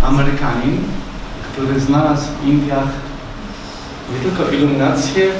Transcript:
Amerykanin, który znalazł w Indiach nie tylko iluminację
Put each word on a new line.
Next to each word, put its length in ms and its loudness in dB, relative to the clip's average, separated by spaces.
Amerykanin, 720 2
który 280 0
znalazł 460 2
w 40 0
Indiach 420 2
nie 60 -4
tylko 340 0
iluminację 720 2